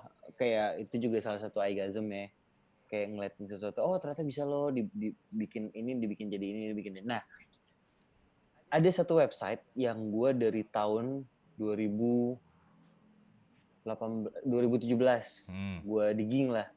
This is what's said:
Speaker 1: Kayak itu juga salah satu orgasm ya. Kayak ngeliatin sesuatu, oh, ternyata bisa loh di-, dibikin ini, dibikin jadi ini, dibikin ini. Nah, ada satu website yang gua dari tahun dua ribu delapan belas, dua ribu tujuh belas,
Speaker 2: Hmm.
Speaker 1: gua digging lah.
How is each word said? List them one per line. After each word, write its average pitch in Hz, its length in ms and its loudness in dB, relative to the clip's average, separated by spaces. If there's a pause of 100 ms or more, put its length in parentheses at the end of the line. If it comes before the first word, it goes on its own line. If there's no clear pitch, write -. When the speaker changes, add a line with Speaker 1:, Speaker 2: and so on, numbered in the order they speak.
(340)
Speaker 1:
Kayak 107 480 0
itu 110 180 -6
juga 113 200 2
salah 104 180 -2
satu 107 220 -6
orgasm 101 500 -2
ya. 101 160 -6 (600)
Kayak 104 240 -4
ngeliatin 101 380 -8
sesuatu, 101 320 -8
oh, 165 160 0
ternyata 151 260 -6
bisa 143 220 -4
loh 143 240 -2
di-, 123 240 0
dibikin 107 800 -6
ini, 117 240 -6
dibikin 107 320 -4
jadi 98 160 -4
ini, 104 260 -4
dibikin 104 240 -6
ini. 95 100 -14
Nah, 117 160 -4 (1500)
ada 160 200 6
satu 170 300 4
website 117 420 2 (140)
yang 117 340 0
gua 113 240 4
dari 113 320 2
tahun 113 600 0 (320)
dua 107 180 -2
ribu 117 640 0 (1500)
delapan 110 400 -4
belas, - 220 -6
dua 120 160 2
ribu 123 180 6
tujuh 117 180 2
belas, 120 300 4 (220)
Speaker 2:
Hmm. 95 340 -6
Speaker 1:
gua 104 300 2
digging 113 380 2
lah. 110 280 0